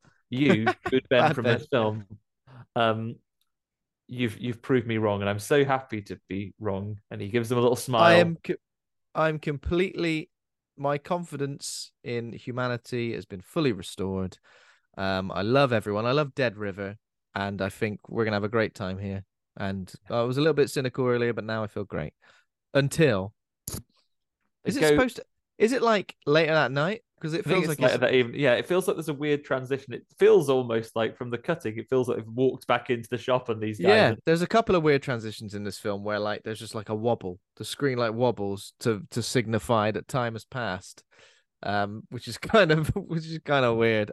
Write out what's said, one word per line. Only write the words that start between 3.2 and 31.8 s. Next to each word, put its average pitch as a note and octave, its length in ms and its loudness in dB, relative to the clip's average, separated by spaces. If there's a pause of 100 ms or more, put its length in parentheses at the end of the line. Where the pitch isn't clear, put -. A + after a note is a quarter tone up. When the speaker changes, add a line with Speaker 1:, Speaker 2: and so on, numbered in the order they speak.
Speaker 1:
you've, A#2+ 320 -4
you've A#2+ 220 -6
proved B2 240 2
me A2+ 100 -2
wrong, G#2 240 0
and G2+ 80 0
I'm G2+ 100 0
so C#3+ 260 4
happy C3 380 -2
to F#2+ 160 -14 (100)
be G2 300 -8
wrong." G2+ 400 -6 (120)
And A2+ 100 -10
he G2+ 80 -8
gives A2+ 220 0
them B2 80 2
a - 20 4
little B2 160 4
smile. A#2+ 300 2
Speaker 2:
I E3+ 80 8
am E3+ 280 4
co-, F3+ 120 -4 (600)
I'm D#3 240 0
completely, E3 920 -4 (480)
my C#3+ 200 -2
confidence D3 920 -8 (100)
in A#2 300 -6
humanity A#2+ 840 -6
has - 120 -10
been F#2+ 160 -12
fully D3 300 0
restored. F#2+ 640 -6 (580)
Um, F#2+ 340 -2
I F2+ 120 -4
love B2+ 320 2
everyone. G#2 320 -2
I B2 60 0
love D3 220 -2
Dead A#2 220 -2
River, G2+ 400 -8 (380)
and G2 280 -4
I F#2+ 60 0
think G#2+ 400 -6
we're A2+ 160 -2
gonna G#2+ 120 0
have G2+ 80 -2
a G#2 40 -2
great A2 260 0
time F#2 240 -8
here. G2 260 -8 (320)
And G2 360 -6 (180)
I A#2 120 0
was B2+ 160 -2
a - 20 2
little D#3 140 2
bit C#3 160 4
cynical C3 360 -2
earlier, A#2+ 280 2
but G#2+ 100 -6
now A2 180 -4
I G#2+ 40 -4
feel G#2 180 -8
great. E2 300 -8 (600)
Until, C3+ 600 2 (1300)
is G#3 120 -2
Speaker 1:
It C#4+ 40 -2
Speaker 2:
it - 0 -
Speaker 1:
go- D#3 80 6
Speaker 2:
supposed D3+ 280 4
to, - 80 -14 (340)
is A3+ 140 4
it, C4+ 100 0
like, A3 340 2 (100)
later D#3 280 4
that C3+ 180 4
night? D#3 300 -2 (180)
'Cause D#3 140 -4
it - 120 -4
Speaker 1:
I - 20 -2
think F3+ 120 2
Speaker 2:
feels D#3+ 40 2
Speaker 1:
it's D#3 40 0
Speaker 2:
like D3+ 100 -2
Speaker 1:
later B2+ 160 2
Speaker 2:
it's A#2+ 60 0
Speaker 1:
that B2+ 140 4
evening. B2 260 2
Yeah, C3 140 4
it A2+ 120 0
feels F3+ 220 0
like F#3 80 6
there's D#3 120 2
a D3+ 60 -2
weird D3 300 -2
transition. C3 500 -4
It - 100 -12 (140)
feels F#3+ 320 8
almost A#2 460 0
like A2+ 200 0
from B2 140 -8
the A#2+ 80 -4
cutting, A#2+ 400 -4
it A2 100 -10